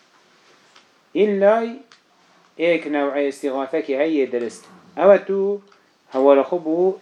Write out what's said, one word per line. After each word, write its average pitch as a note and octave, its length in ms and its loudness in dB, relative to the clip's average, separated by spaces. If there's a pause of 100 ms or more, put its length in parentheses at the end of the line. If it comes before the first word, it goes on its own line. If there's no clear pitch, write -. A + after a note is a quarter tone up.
(1120)
ایلای G#3 600 0 (800)
ایک D#3+ 320 -2
نوع C#3+ 280 -2
استغاثه C#3 640 -4
که C#3+ 200 -4
هیه D3+ 240 0
درست. A#2+ 400 -8 (320)
او F#3+ 200 6
تو G3 440 -4 (520)
هوار C3+ 300 4
خوب E3+ 200 -6
بو F3 380 -2